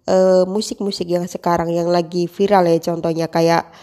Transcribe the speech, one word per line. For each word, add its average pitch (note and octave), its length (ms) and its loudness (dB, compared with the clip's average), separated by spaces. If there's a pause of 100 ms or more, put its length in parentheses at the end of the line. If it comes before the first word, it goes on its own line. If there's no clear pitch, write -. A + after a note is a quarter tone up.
eh, F#3 400 4
musik-musik G3 640 -6
yang F3 160 -2
sekarang E3+ 400 -2
yang E3+ 240 -2
lagi F3 400 -2
viral G3 400 2
ya, E3 80 2
contohnya E3 480 -4
kayak, E3 400 0 (160)